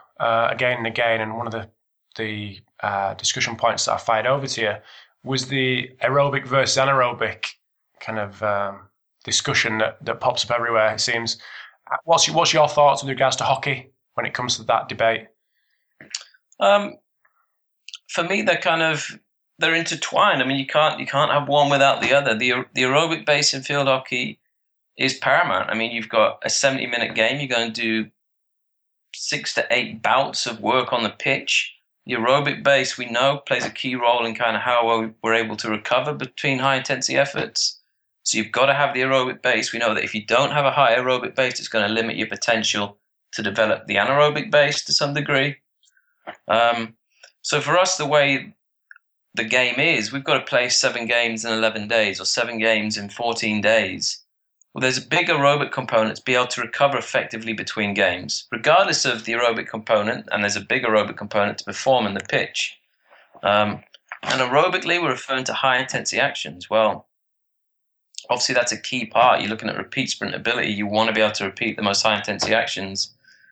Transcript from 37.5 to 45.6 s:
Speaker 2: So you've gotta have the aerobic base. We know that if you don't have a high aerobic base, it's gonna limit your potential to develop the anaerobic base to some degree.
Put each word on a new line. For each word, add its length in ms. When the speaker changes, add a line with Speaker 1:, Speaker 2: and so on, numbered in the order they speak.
Speaker 2:
So 120
you've 140
gotta 200
have 220
the 80
aerobic 400
base. 320
We 40
know 140
that 100
if 120
you 100
don't 280
have 120
a 60
high 260
aerobic 380
base, 240
it's 100
gonna 240
limit 240
your 100
potential 680
to 100
develop 440
the 100
anaerobic 540
base 340
to 100
some 180
degree. 440